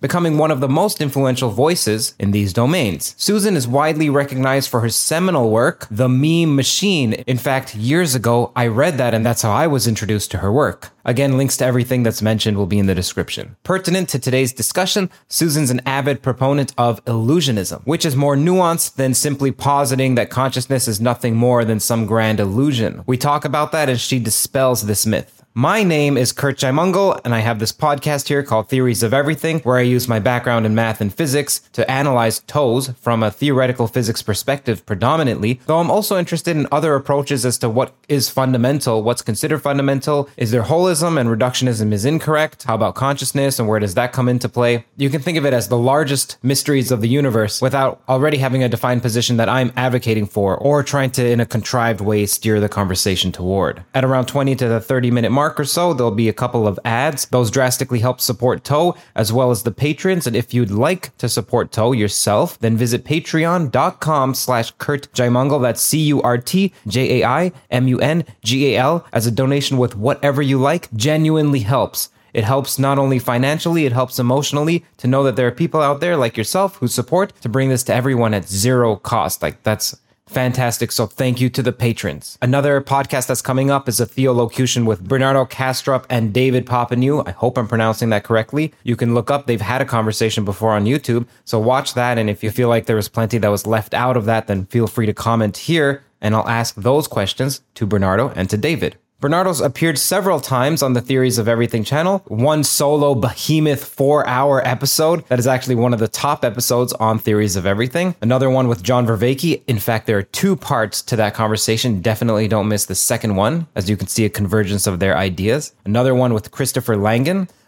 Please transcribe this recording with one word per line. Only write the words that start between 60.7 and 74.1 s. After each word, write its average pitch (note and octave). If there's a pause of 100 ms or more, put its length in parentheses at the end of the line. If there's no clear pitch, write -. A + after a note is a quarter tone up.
like C#3+
to B2
support -
Toe A2+
yourself, A2
then A2+
visit A#2+
patreon E3
dot D#3+
com C3+
slash A#2+
Kurt -
Jaimungal. B2+
That's A#2+
C -
U D3
R B2
T F#3 (140)
J B2+
A G2
I E3+ (200)
M B2+
U B2+
N D#3 (200)
G C3
A G#2
L. D#3+
As A#2
a A#2+
donation C3+
with A#2+
whatever C#3
you C3+
like, D3+
genuinely D3+
helps. G#2+ (220)
It A2+
helps C3+
not C#3
only C3+
financially, D3+
it B2+
helps B2+